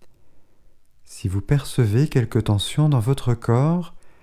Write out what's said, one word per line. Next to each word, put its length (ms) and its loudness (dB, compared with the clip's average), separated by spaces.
Si 240 -10
vous 140 -2
percevez 680 0
quelques 360 0
tensions 440 2
dans 100 4
votre 360 0
corps, 600 0